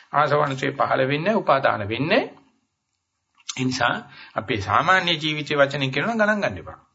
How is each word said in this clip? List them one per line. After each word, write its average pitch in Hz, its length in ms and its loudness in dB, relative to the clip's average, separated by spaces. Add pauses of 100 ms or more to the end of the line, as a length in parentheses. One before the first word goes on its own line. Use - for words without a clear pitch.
(100)
ආසවන්සේ 143 600 0
පහළ 127 300 0
වෙන්නේ 143 220 -2
නැහැ, 214 120 2
උපාදාන 135 460 2
වෙන්නේ 139 400 0
නැහැ. - 160 -10 (1080)
ඒ 127 160 -4
නිසා 127 300 0 (380)
අපේ 110 280 -4
සාමාන්‍ය 170 540 2
ජීවිතයේ 151 440 -4
වචනෙන් 139 320 2
කියනවා 160 240 -2
නම් 220 60 0
ගණන් 208 200 2
ගන්න 104 180 -4
එපා. - 200 -16 (160)